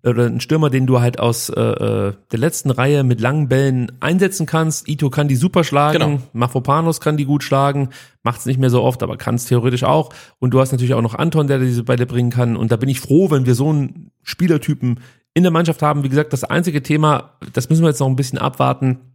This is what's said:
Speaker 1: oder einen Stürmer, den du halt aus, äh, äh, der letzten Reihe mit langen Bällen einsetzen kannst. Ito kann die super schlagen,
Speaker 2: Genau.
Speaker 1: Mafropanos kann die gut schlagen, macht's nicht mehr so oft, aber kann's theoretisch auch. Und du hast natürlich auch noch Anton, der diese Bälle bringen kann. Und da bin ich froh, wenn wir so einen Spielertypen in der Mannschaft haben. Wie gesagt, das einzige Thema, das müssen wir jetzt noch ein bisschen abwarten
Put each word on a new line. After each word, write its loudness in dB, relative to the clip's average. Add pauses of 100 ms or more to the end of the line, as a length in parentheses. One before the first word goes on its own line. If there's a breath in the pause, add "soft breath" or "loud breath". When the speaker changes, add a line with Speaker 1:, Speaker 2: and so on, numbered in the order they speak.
Speaker 1:
oder 2
einen -2
Stürmer, 0
den 2
du 4
halt 0
aus, -2
äh, -4
äh, -2 (180)
der -4
letzten -2
Reihe 2
mit 2
langen 0
Bällen 0
einsetzen 0
kannst. -2
Ito -2
kann 0
die 2
super 2
schlagen, 2
Speaker 2:
Genau. 0 (120)
Speaker 1:
Mafropanos 0
kann 0
die -2
gut 0
schlagen, 0 (340 loud breath)
macht's -4
nicht 0
mehr 2
so 4
oft, 0
aber -6
kann's -4
theoretisch 0
auch. 0 (280 loud breath)
Und 0
du 4
hast 2
natürlich 0
auch 0
noch -2
Anton, 0
der 0
diese 0
Bälle 0
bringen 0
kann. 0
Und 0
da 2
bin -2
ich -2
froh, 2
wenn 2
wir 4
so 0
einen -4 (120)
Spielertypen -2 (340 loud breath)
in 2
der 4
Mannschaft 0
haben. 0
Wie -2
gesagt, 0
das -4
einzige -2
Thema, 0 (160)
das -4
müssen 4
wir 4
jetzt -2
noch 0
ein 0
bisschen -4
abwarten 0 (160)